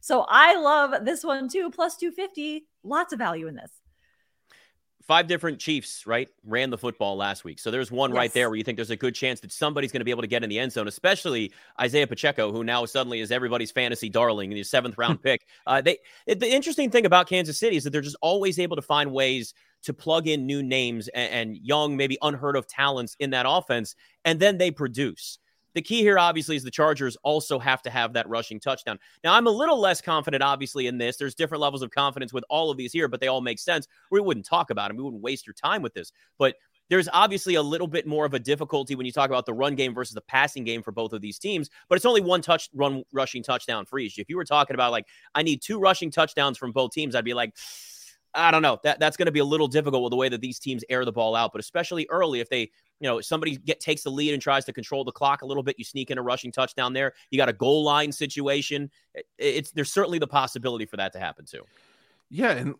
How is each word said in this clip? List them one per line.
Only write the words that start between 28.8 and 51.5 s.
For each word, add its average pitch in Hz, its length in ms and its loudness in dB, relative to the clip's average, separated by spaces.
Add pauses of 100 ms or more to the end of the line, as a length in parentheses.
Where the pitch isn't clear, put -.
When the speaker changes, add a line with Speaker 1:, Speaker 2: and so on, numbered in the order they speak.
Speaker 2:
Now, 170 80 4
I'm 233 140 6
a 226 40 4
little 226 300 2
less 185 220 2
confident, 143 400 0
obviously, 139 440 0
in 123 120 -4
this. 120 180 -2
There's 139 180 -6
different 151 280 -2
levels 139 180 0
of 127 100 -8
confidence 135 400 -2
with 120 200 -6
all 160 200 2
of 139 60 -2
these 127 160 -8
here, 160 160 0
but 123 140 -6
they 131 60 2
all 131 120 2
make 120 180 -4
sense. 165 300 -2 (220)
We 196 100 4
wouldn't 160 240 0
talk 170 240 0
about 101 220 -4
'em. 110 80 -10
We 127 40 -8
wouldn't 120 200 -10
waste 127 240 -8
your 107 80 -18
time 185 260 -2
with 123 140 -6
this. 87 180 -12 (240)
But 135 200 2 (340)
there's 180 200 4
obviously 190 440 2
a 156 80 4
little 160 260 -2
bit 156 180 -4
more 151 200 0
of 139 80 -2
a 135 40 0
difficulty 139 560 -2
when 127 120 -6
you 123 60 -8
talk 139 180 2
about 127 160 0
the 117 80 -4
run 139 200 0
game 131 200 0
versus 123 200 -6
the 107 60 -12
passing 135 440 0
game 113 180 -4
for 110 100 -10
both 113 220 -6
of 101 80 -8
these 104 160 -10
teams, 185 320 -4 (180)
but 180 80 4
it's - 80 2
only 233 160 6
one 180 220 2
touch, 165 320 2
run 139 360 0
rushing 131 320 -4
touchdown 117 440 -4
for 135 120 -6
each. 110 200 -6
If 101 100 -10
you 160 80 -8
were 180 80 -4
talking 143 300 2
about, 123 180 2
like, 110 140 -2 (280)
"I 147 80 0
need 156 200 0
two 214 160 -4
rushing 185 320 4
touchdowns 143 480 0
from 123 140 -8
both 147 200 0
teams," 147 220 -4
I'd 120 100 0
be 120 80 -4
like, 120 240 -4 (800)
"I 165 160 6
don't 160 120 6
know. 131 200 4
That, 147 180 2
that's 156 160 2
gonna 170 160 2
be 147 80 4
a 139 40 4
little 151 240 2
difficult 135 340 2
with 120 80 -2
the 123 60 0
way 131 120 2
that 120 140 -6
these 127 160 -8
teams 123 320 -6
air 127 160 0
the 117 60 -2
ball 110 220 0
out," 113 180 0